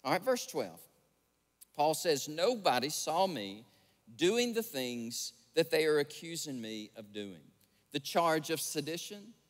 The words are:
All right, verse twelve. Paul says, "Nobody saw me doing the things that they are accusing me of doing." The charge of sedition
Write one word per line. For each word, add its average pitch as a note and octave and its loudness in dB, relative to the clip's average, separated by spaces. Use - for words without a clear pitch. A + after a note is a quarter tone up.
All C3 2
right, F3+ 2
verse B3 0
twelve. G2 -6
Paul D#3 2
says, D3+ 0
"Nobody D#3+ 2
saw E3 2
me G#2+ -6
doing A3+ 2
the A3 0
things B2 -4
that E3 2
they D#3 4
are D3+ 6
accusing D3 -4
me A2 -8
of G#2 -16
doing." G2+ -10
The C#3+ -4
charge D#3+ 2
of D#3 0
sedition F#3 -6